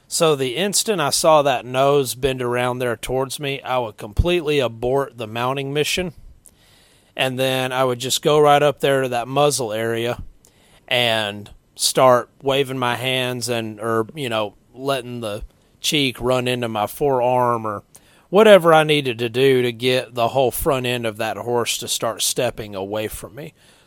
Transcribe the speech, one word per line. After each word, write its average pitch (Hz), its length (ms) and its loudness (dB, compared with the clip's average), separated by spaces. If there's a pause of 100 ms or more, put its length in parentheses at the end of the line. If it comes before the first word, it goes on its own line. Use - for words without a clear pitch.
So 156 300 0
the 131 180 -2
instant 190 460 -2
I 139 80 0
saw 156 320 4
that 127 240 0
nose 131 500 2
bend 127 260 -4
around 123 380 -2
there 123 160 -2
towards 131 460 -6
me, 139 200 -6
I 127 180 -4
would 110 180 -8
completely 151 600 0
abort 123 580 -2
the 117 100 -8
mounting 131 460 -4
mission. 156 400 -2 (1040)
And 131 220 -2
then 131 320 0
I 131 140 0
would 123 140 -2
just 127 220 -4
go 151 180 2
right 147 220 6
up 147 200 0
there 139 220 2
to 127 60 -2
that 123 180 -4
muzzle 135 440 0
area 117 500 -2 (640)
and 110 640 0 (260)
start 127 540 4 (140)
waving 135 340 0
my 120 200 0
hands 127 500 -2
and, 113 320 -4
or, 113 340 -2
you 147 140 -8
know, 110 280 -4 (180)
letting 123 480 -6
the 107 240 -8 (340)
cheek 139 400 -2
run 123 280 0
into 123 200 -2
my 107 200 -2
forearm 123 800 0
or 104 180 -6 (460)
whatever 185 440 8
I 156 100 6
needed 143 360 0
to 120 100 -2
do 127 320 4
to 123 100 0
get 120 420 -2
the 117 140 2
whole 123 240 2
front 131 340 -2
end 123 200 -2
of 107 120 -4
that 110 200 -4
horse 117 400 -2
to 117 100 -10
start 107 340 -4
stepping 110 540 -4
away 104 320 -6
from - 260 -12
me. 151 200 -16 (340)